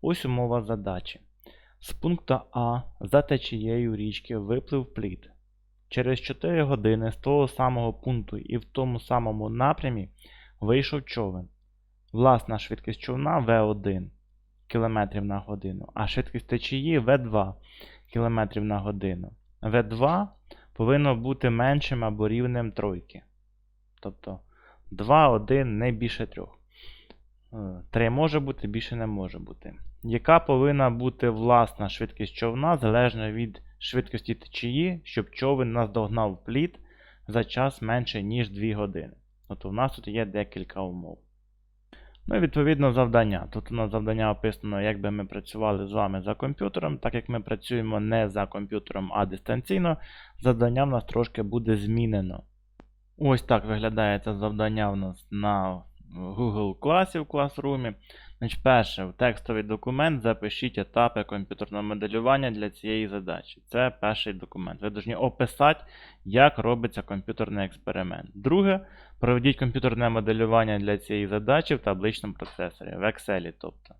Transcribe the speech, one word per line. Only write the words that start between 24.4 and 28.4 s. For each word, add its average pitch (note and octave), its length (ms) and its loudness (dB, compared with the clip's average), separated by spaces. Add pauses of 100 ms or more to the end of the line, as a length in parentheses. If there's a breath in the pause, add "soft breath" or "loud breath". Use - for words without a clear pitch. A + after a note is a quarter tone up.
два, C3 380 6
один, A#2 500 2
не A#2+ 140 0
більше A2+ 340 -4
трьох. - 320 -14 (960 loud breath)
Е, A#2 40 -12 (340)
три A#2 200 4
може D3+ 300 2